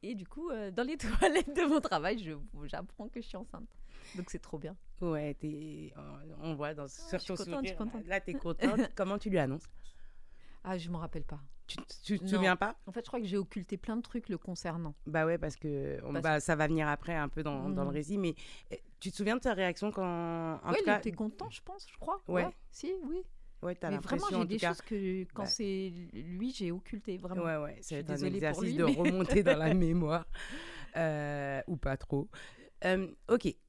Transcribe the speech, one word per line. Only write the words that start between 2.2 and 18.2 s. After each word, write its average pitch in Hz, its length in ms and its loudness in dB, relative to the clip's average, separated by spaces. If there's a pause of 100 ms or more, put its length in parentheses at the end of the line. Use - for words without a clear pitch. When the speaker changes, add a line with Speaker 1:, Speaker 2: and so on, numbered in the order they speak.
Speaker 1:
je, 160 100 -6 (340)
j'apprends 185 420 -8
que 233 140 -8
je - 40 -10
suis - 100 -10
enceinte. 180 320 -10 (480)
Donc, 180 120 -6
c'est - 120 -6
trop - 180 -8
bien. 160 180 -8 (240)
Speaker 2:
Ouais, 156 340 0
t'es, 151 640 -8
euh, 147 40 -16 (400)
on 160 140 -2
voit 147 200 -4
dans, 147 80 -8
Speaker 1:
Ouais, 139 60 -8
Speaker 2:
sur - 300 -6
Speaker 1:
je - 60 -4
suis - 40 -12
Speaker 2:
ton 185 80 -2
Speaker 1:
contente, 196 280 -4
je 190 40 -2
suis 190 80 -4
Speaker 2:
sourire, 220 160 -4
Speaker 1:
contente. 214 140 -8
Speaker 2:
là, 190 140 0
t'es 175 140 -6
contente. 202 460 2
Speaker 1:
<laughs> - 160 0
Speaker 2:
Comment 196 220 0
tu 208 120 -2
lui 185 80 6
annonces ? 135 260 2 (1000)
Speaker 1:
Ah, 185 140 -4
je 170 120 -6
m'en 170 80 -2
rappelle 160 260 -4
pas. 147 160 -4 (260)
Speaker 2:
Tu, - 100 -8 (260)
tu 196 160 0
te 170 60 -4
Speaker 1:
Non. 190 60 0
Speaker 2:
souviens 190 260 6
pas ? 208 200 0 (100)
Speaker 1:
En 190 60 -10
fait, 233 80 -6
je 233 80 -8
crois 247 120 -2
que 214 60 -2
j'ai 190 120 2
occulté 185 400 -4
plein 220 180 -2
de 240 60 -2
trucs - 260 -6
le 185 80 -2
concernant. 170 580 -4 (120)
Speaker 2:
Bah 156 180 4
ouais, 165 140 4
parce 147 180 -2
que 143 480 -2
on, - 80 -4
Speaker 1:
Parce 139 100 0
Speaker 2:
bah, 156 160 6
Speaker 1:
que 143 60 0
Speaker 2:
ça 165 120 4
va 151 120 4
venir 156 200 4
après 147 260 0
un 147 160 0
peu 156 120 -4
dans, 143 280 -2
dans 143 140 2
le 139 60 0
Speaker 1:
Hmm. 139 40 -2
Speaker 2:
récit, 151 240 0
mais, 175 160 2 (360)